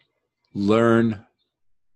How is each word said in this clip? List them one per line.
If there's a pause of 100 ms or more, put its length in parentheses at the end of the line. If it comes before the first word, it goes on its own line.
(540)
learn, (720)